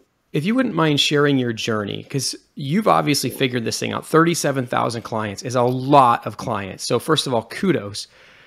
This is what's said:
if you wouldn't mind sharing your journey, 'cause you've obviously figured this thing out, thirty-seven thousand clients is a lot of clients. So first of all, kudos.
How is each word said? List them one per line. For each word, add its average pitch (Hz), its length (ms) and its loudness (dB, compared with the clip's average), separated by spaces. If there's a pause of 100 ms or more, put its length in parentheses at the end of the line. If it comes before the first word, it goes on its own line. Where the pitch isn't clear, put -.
(320)
if 151 100 0
you 202 100 0
wouldn't 247 220 0
mind 151 240 2
sharing 143 380 2
your 120 160 0
journey, 107 500 -4
'cause - 320 -6 (200)
you've 175 340 0
obviously 151 400 2
figured 123 340 -2
this 113 160 -4
thing 113 140 -4
out, - 120 -4
thirty-seven 156 600 2
thousand 117 360 -2
clients 107 400 -6
is 123 120 -6
a 127 60 2
lot 127 640 4
of 110 80 -10
clients. 101 500 -6
So 123 140 0
first 147 260 0
of 135 80 -4
all, 113 100 0
kudos. 110 640 -4 (400)